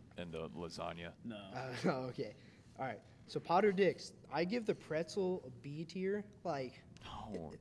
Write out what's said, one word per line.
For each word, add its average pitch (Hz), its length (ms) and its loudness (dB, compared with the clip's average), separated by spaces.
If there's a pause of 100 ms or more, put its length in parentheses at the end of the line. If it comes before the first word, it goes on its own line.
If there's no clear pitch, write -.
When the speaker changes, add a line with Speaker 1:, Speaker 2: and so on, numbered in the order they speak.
(220)
Speaker 1:
and 87 80 -6
the 80 260 -2
lasagna. 85 520 -4 (160)
Speaker 2:
No. 113 100 -6 (500)
Speaker 3:
Uh, 185 40 6
<laughs> 131 220 2
okay. 113 240 -4 (440)
All 135 80 -2
right. 117 140 -4 (260)
So 151 140 -2
Potter 202 320 8
Dix, 185 400 4 (200)
I 156 120 4
give 214 220 0
the 202 100 6
pretzel 180 680 2
a 131 60 -10 (120)
B 147 220 -4
tier. 190 380 0 (220)
Like, 139 360 -2 (520)
Speaker 1:
No, 80 180 -4 (100)